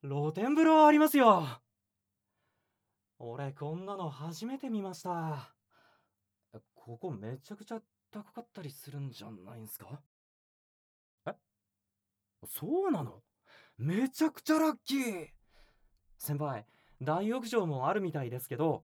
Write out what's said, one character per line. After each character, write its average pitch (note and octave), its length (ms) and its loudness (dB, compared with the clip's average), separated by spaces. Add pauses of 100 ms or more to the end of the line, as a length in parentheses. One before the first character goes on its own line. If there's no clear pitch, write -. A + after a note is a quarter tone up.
露 C#3+ 300 -2
天 A#3+ 240 0
風 D#4+ 80 8
呂 D#4+ 200 10
あ D4+ 60 12
り D4+ 80 8
ま D4+ 100 8
す D4 80 4
よ。 F#3 460 6 (1600)
俺 B2+ 320 -8
こ D3 200 -10
ん F#3 140 -10
な G3+ 100 -8
の F3 140 -6
初 D#3+ 360 -10
め C4 120 -6
て C4+ 100 -8
見 G#3+ 140 -2
ま F#3 120 -6
し F3+ 80 -18
た。 D#3+ 520 -6 (1200)
こ A#2+ 240 -18
こ F#3 140 -8
め A2+ 260 -10
ち - 140 -18
ゃ G#3 40 -14
く G#3+ 80 -18
ち - 60 -16
ゃ A3+ 100 -10 (300)
高 - 220 -16
か - 80 -14
っ - 120 -18
た G3 100 -14
り C#3+ 100 -10
す - 180 -18
る C#3 80 -10
ん C#3 140 -8
じ - 120 -18
ゃ G#2+ 60 -14
な G#2 260 -18
い A2+ 60 -16
ん G#2+ 60 -16
す - 100 -14
か？ - 240 -16 (1200)
え？ - 100 -10 (1120)
そ E4+ 420 -4
う - 20 0
な F3 140 -2
の？ - 180 -14 (560)
め F#3 300 0
ち D#4 160 -2
ゃ D#4 80 2
く - 80 -18
ち - 100 -4
ゃ D#4 80 4
ラ D#4 120 4
ッ - 140 -4
キ C#4 140 -2
ー。 G3+ 300 -4 (920)
先 D3 200 -6
輩、 C3+ 280 -6 (360)
大 E3+ 260 0
浴 A#3+ 180 -2
場 A3 200 0
も C#3 220 0
あ E3+ 40 2
る G#3 80 0
み F#3 100 -2
た C#3+ 140 -4
い A#2 60 -6
で B2 100 -6
す - 80 -14
け B2+ 80 -6
ど D3 340 0